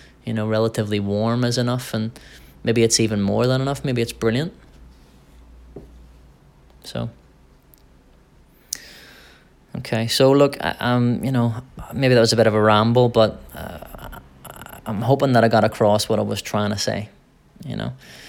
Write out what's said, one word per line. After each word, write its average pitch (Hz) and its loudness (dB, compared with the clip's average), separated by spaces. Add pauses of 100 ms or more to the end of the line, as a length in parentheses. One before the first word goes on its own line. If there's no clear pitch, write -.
(260)
you 113 -6
know, 107 -4
relatively 110 -2
warm 107 0
is 120 -2
enough, 123 -2
and 110 -4 (520)
maybe 117 2
it's 113 2
even 107 0
more 104 0
than 131 0
enough. 139 -6
Maybe 123 -2
it's 117 -6
brilliant. 123 -2 (2250)
So, 117 -8 (2750)
okay, 117 -4
so 131 4
look, 139 4
I, - -4
um, 123 0
you 131 -2
know, 117 0 (380)
maybe 127 2
that 120 6
was 117 4
a 110 0
bit 113 6
of 107 4
a 107 2
ramble, 110 4
but, 110 2 (140)
uh, - -16 (260)
I, - -18
I'm 107 -6
hoping 131 2
that 117 6
I 113 6
got 110 4
across 107 2
what 107 0
I - 0
was 104 -6
trying 104 -4
to 107 -6
say, 104 -6 (560)
you 120 -10
know. 53 -8 (360)